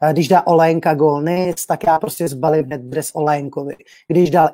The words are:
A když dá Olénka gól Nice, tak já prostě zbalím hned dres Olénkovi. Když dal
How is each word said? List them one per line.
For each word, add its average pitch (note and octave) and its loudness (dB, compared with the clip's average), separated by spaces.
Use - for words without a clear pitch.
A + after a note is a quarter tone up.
A D3+ 0
když D3 0
dá F3 4
Olénka E3 2
gól D3 2
Nice, F3 -4
tak E3 -4
já D#3+ 4
prostě E3 -6
zbalím D3+ 0
hned C3 -10
dres C3 -8
Olénkovi. C#3+ -4
Když E3+ 2
dal D#3 4